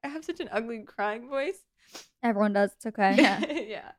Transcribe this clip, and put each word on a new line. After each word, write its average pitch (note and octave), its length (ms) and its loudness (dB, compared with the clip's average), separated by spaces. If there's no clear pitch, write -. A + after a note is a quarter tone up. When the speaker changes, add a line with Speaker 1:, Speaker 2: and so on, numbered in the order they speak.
Speaker 1:
I C#4 40 -6
have D#4 160 -8
such E4+ 160 -6
an D4 140 -6
ugly A3+ 300 -4
crying G#3+ 440 -6
voice. C#4+ 380 -4
Speaker 2:
Everyone G#3+ 300 2
does. G3+ 200 2
It's - 120 -16
okay. G3+ 320 2
Speaker 3:
Yeah. G3+ 280 6
Speaker 1:
<laughs> D4+ 60 -6
Yeah. A3 480 -8